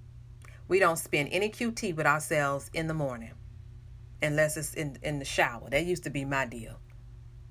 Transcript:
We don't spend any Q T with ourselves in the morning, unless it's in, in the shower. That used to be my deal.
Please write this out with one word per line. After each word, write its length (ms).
We 120
don't 180
spend 340
any 180
Q 220
T 200
with 140
ourselves 680
in 140
the 60
morning, 380
unless 340
it's 200
in, 260
in 180
the 60
shower. 440
That 140
used 220
to 40
be 140
my 220
deal. 340